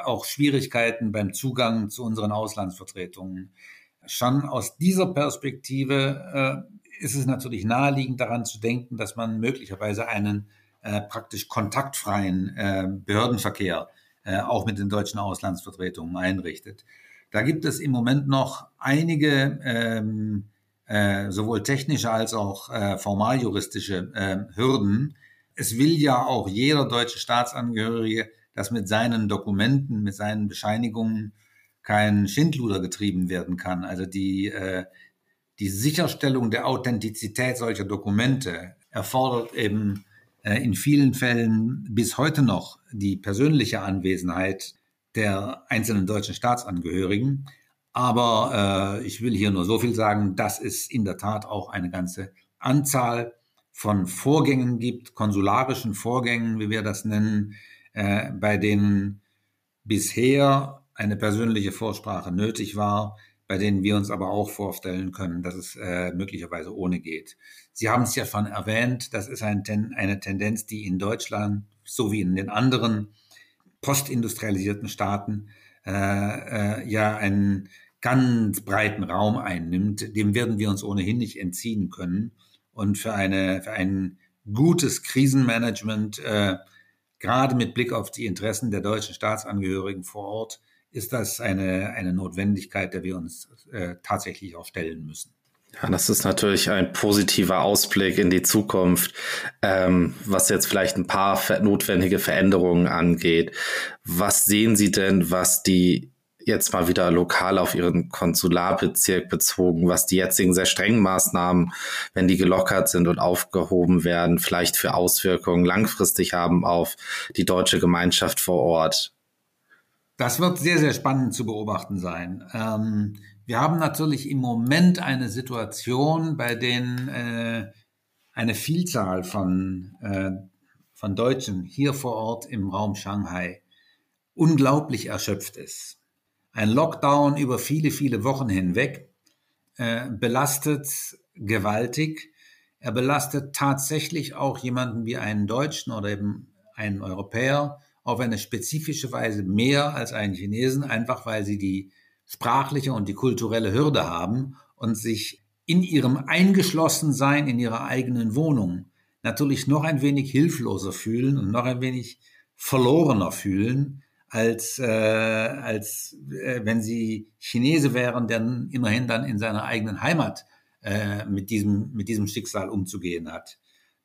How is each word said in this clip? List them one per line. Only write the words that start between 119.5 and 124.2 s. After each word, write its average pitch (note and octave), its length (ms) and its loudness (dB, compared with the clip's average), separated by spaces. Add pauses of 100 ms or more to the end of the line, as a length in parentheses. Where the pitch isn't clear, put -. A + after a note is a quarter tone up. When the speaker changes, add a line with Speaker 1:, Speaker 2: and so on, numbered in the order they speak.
Speaker 1:
Das B2 220 -2
wird F3 180 4
sehr, E3 220 4
sehr D3 140 4
spannend C3 420 0
zu A#2 100 -4
beobachten G#2+ 540 -4
sein. F2 440 -8 (100)
Ähm, G#2+ 640 -2 (280)
wir A#2+ 160 0
haben D#3+ 180 4
natürlich D#3 500 0